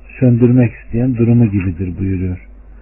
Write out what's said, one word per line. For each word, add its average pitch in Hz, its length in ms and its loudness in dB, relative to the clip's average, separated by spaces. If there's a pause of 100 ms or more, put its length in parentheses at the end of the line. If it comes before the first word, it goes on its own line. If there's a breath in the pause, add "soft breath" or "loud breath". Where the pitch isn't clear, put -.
(200)
söndürmek 120 540 4
isteyen 123 420 -4
durumu 117 300 2
gibidir 92 540 -4
buyuruyor. 92 480 -6 (340 soft breath)